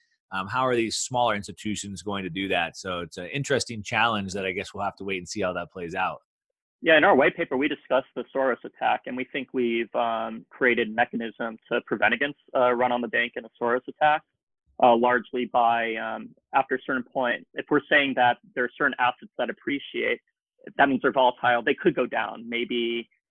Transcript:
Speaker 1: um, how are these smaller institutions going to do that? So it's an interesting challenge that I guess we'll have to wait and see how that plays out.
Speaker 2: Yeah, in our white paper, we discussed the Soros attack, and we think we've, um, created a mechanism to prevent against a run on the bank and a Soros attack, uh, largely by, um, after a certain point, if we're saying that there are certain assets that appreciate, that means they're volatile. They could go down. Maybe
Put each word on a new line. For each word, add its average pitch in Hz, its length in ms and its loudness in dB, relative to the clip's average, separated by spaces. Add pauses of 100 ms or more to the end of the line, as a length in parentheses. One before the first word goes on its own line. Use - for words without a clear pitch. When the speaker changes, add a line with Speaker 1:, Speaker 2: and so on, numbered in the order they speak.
(320)
Speaker 1:
um, 95 160 -6
how 127 200 -2
are 123 80 0
these 113 220 -2
smaller 123 380 0
institutions 101 680 -8
going 101 220 -6
to 87 40 -6
do 95 200 -6
that? 85 280 -2
So 90 220 -8
it's 85 180 -12
an 90 100 -10
interesting 120 540 -4
challenge 107 520 -2
that 98 120 -4
I 95 60 -2
guess 90 220 -6
we'll 98 100 -6
have 98 140 -6
to 98 60 -12
wait 98 140 -4
and 90 100 -10
see 107 140 -6
how 90 120 -2
that 87 180 -6
plays 87 240 -8
out. 87 240 -4 (640)
Speaker 2:
Yeah, 160 140 6
in 147 60 4
our 185 120 6
white 147 200 4
paper, 165 220 -4
we 143 100 0
discussed 131 480 -2
the 123 80 -8 (120)
Soros 131 280 -2
attack, 117 420 -2
and 127 100 -8
we 127 100 -6
think 135 280 -10
we've, 117 400 -2
um, 113 560 -4
created 120 380 0
a 107 40 -10
mechanism 117 680 -4 (140)
to 117 140 2
prevent 110 280 2
against 143 260 -4 (160)
a 123 200 4
run 123 160 2
on 123 100 0
the 117 60 -4
bank 120 280 -2
and 120 100 -10
a 110 40 -18 (120)
Soros 120 260 0
attack, 151 360 2 (580)
uh, 123 140 10
largely 123 580 2
by, 117 420 2
um, 113 340 -8 (260)
after 135 200 2
a 127 100 -2
certain 131 180 -2
point, 123 500 -2
if 135 160 -8
we're 147 180 4
saying 139 280 4
that 123 220 4 (180)
there 127 80 0
are 120 120 -4
certain 135 240 0
assets 123 380 0
that 120 140 -2
appreciate, 120 680 -4 (580)
that 139 120 6
means 127 140 0
they're 135 80 4
volatile. 123 500 2
They 139 140 0
could - 200 0
go 123 120 -2
down. 113 420 -6
Maybe 117 580 -4 (240)